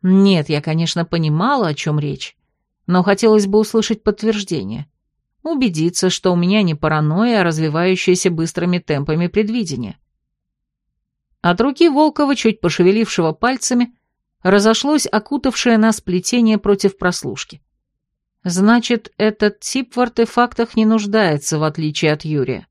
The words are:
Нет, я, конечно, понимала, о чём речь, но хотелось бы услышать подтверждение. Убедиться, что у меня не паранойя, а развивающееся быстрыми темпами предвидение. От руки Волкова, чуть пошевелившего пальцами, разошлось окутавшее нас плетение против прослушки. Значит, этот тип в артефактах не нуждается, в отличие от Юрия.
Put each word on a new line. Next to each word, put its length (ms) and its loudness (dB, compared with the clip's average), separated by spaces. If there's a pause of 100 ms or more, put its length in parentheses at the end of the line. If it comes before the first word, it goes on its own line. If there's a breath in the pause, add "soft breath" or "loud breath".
Нет, 460 4
я, 120 0
конечно, 440 -2
понимала, 640 0
о 60 -2
чём 260 -2
речь, 360 -8 (500)
но 180 2
хотелось 420 4
бы 140 2
услышать 420 -2
подтверждение. 880 -4 (560)
Убедиться, 640 0
что 220 -2
у 40 2
меня 260 2
не 120 0
паранойя, 680 0
а 40 2
развивающееся 840 0
быстрыми 480 -4
темпами 500 -2
предвидение. 680 -4 (1400)
От 200 0
руки 280 2
Волкова, 480 0
чуть 240 0
пошевелившего 720 0
пальцами, 640 -2 (480)
разошлось 640 2
окутавшее 720 0
нас 220 2
плетение 580 0
против 400 0
прослушки. 640 -6 (840)
Значит, 720 2
этот 420 0
тип 340 -8
в 60 -4
артефактах 760 -2
не 100 2
нуждается, 760 0
в 60 -2
отличие 480 -2
от 120 -4
Юрия. 460 -4